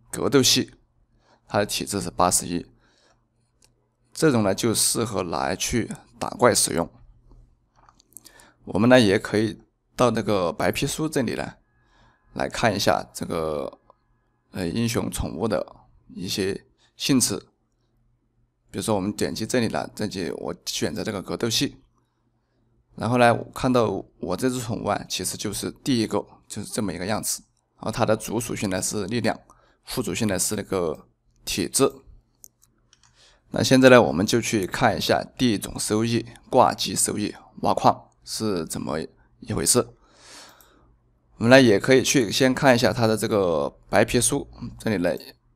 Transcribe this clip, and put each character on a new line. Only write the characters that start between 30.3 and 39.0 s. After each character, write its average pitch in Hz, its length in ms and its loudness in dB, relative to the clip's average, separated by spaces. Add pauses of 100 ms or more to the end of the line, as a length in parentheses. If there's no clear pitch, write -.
是 - 180 -2
那 101 60 -6
个 87 440 -4 (380)
体 - 240 -4
质。 - 240 2 (1600)
那 - 120 -2
现 131 180 4
在 131 80 10
呢， 123 140 10
我 73 100 2
们 87 140 0
就 117 140 0
去 107 260 -2
看 101 320 0
一 - 20 -4
下 71 220 0 (160)
第 123 140 2
一 98 60 0
种 - 200 -10
收 110 260 0
益、 117 220 -2 (240)
挂 110 240 6
机 - 220 -6
收 98 200 -2
益、 104 160 -4 (300)
挖 101 100 0
矿 - 380 0 (140)
是 92 420 -4
怎 - 140 -10
么 69 180 -6 (400)